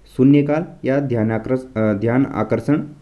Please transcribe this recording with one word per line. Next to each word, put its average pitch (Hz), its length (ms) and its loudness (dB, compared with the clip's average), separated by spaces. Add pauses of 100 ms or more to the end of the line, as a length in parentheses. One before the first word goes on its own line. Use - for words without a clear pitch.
(180)
शून्यकाल 143 480 4 (200)
या 135 160 0
ध्यान 117 300 -2
आकर्ष-, 113 460 -4
अ, 110 160 0
ध्यान 117 340 0
आकर्षण 113 520 -2 (240)